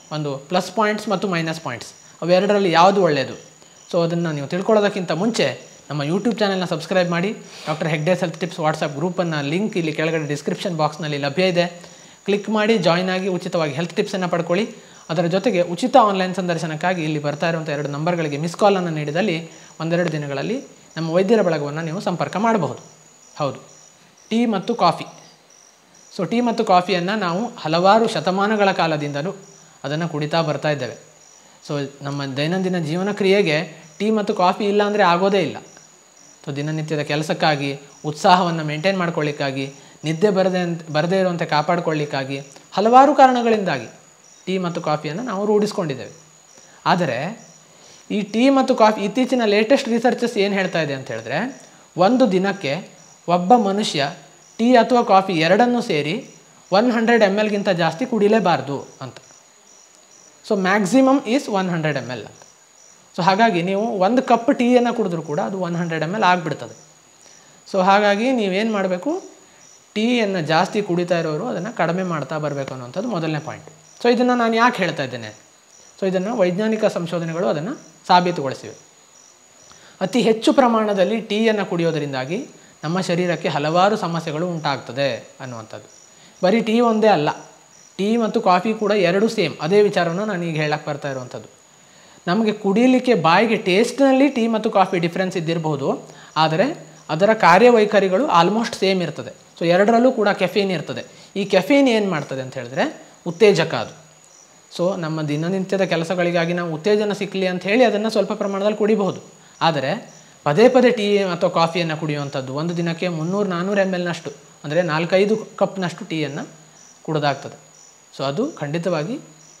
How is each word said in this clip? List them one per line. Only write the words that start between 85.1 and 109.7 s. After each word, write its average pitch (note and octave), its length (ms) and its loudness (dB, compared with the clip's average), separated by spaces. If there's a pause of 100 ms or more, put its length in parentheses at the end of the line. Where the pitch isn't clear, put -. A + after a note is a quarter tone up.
ಅನ್ನುವಂಥದ್ದು. A2+ 500 -14 (520)
ಬರೀ G#3 180 4
ಟೀ A3 180 2
ಒಂದೇ A3 280 4
ಅಲ್ಲ, D3+ 220 4 (680)
ಟೀ G#3+ 200 0
ಮತ್ತು A3 240 0
ಕಾಫಿ F#3 320 2
ಕೂಡ G#3+ 180 -2
ಎರಡೂ G3+ 360 2
ಸೇಮ್. F#3 340 -2
ಅದೇ F#3 200 4
ವಿಚಾರವನ್ನು F#3+ 440 0
ನಾನು F#3 180 -4
ಈಗ E3 120 -4
ಹೇಳಕ್ಕೆ D3+ 340 -2
ಬರ್ತಾ C#3+ 220 -8
ಇರುವಂಥದ್ದು. B2+ 360 -12 (800)
ನಮಗೆ G#3+ 240 2
ಕುಡಿಲಿಕ್ಕೆ B3 640 4
ಬಾಯಿಗೆ F#3+ 420 4
ಟೇಸ್ಟ್‌ನಲ್ಲಿ C4 720 4
ಟೀ A3+ 180 0
ಮತ್ತು A3+ 240 -2
ಕಾಫಿ F#3 280 2
ಡಿಫ್ರೆನ್ಸ್ F3 380 -2
ಇದ್ದಿರಬಹುದು, D#3+ 720 -2 (300)
ಆದರೆ D#3+ 500 0 (220)
ಅದರ F#3 240 4
ಕಾರ್ಯವೈಖರಿಗಳು G#3+ 920 6
almost G3 480 2
ಸೇಮ್ F#3+ 260 0
ಇರ್ತದೆ. D3 300 -8 (280)
So, E3+ 60 -2
ಎರಡರಲ್ಲೂ A3+ 460 6
ಕೂಡ G#3+ 180 2
ಕೆಫೀನ್ F#3+ 420 0
ಇರ್ತದೆ. D3 340 -6 (300)
ಈ F#3+ 100 -2
ಕೆಫೀನ್ B3 440 4
ಏನು A3 200 2
ಮಾಡ್ತದೆ C#3+ 320 -4
ಅಂತ C3 120 -12
ಹೇಳಿದ್ರೆ C3+ 480 -6 (240)
ಉತ್ತೇಜಕ E3+ 480 2
ಅದು. - 340 -8 (720)
So, F#3 220 -2
ನಮ್ಮ D#3 220 -6
ದಿನನಿತ್ಯದ F3+ 600 -2
ಕೆಲಸಗಳಿಗಾಗಿ F3 720 0
ನಾವು F3 200 -4
ಉತ್ತೇಜನ G#3 400 0
ಸಿಕ್ಕಲಿ F#3+ 340 -4
ಅಂತ F3+ 160 -4
ಹೇಳಿ G#3+ 200 2
ಅದನ್ನು G#3+ 260 0
ಸ್ವಲ್ಪ G#3+ 240 0
ಪ್ರಮಾಣದಲ್ಲಿ G3+ 440 -2
ಕುಡಿಬಹುದು. G#3 420 0 (420)
ಆದರೆ D#3 520 -2 (300)